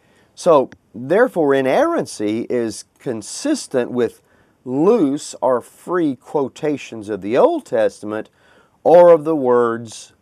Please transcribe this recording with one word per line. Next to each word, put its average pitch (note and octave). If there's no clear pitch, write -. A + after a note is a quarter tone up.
So, D3
therefore, D3+
inerrancy C3+
is A#2
consistent B2+
with B2
loose D3
or B2
free D#3+
quotations C3
of G2+
the G#2
Old D4
Testament G#2+
or F3
of D#3
the D#3+
words A#2+